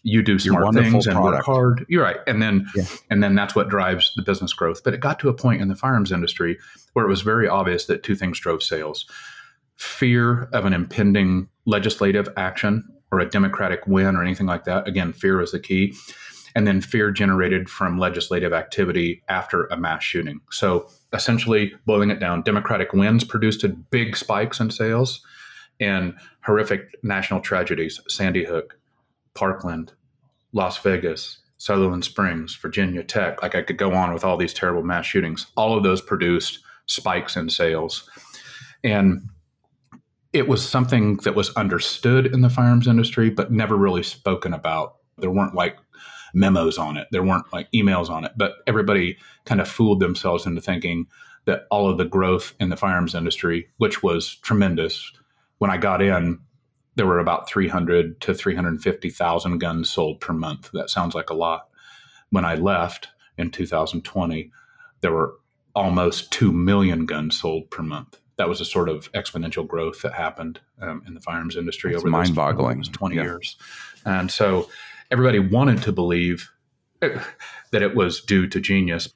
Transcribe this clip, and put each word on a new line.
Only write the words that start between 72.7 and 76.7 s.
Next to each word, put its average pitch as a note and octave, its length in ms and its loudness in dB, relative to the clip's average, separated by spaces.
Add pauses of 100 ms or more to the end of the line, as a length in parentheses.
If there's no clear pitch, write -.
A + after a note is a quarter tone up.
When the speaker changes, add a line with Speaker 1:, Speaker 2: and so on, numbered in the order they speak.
Speaker 1:
twenty F2 320 -6
Speaker 2:
Yeah. D#2+ 80 -2
Speaker 1:
years. F2 320 -10 (500)
And F#2 240 -2
so F#2+ 400 0 (400)
everybody B2 300 4
wanted A2 440 4
to G2+ 100 -2
believe F2 580 0 (220)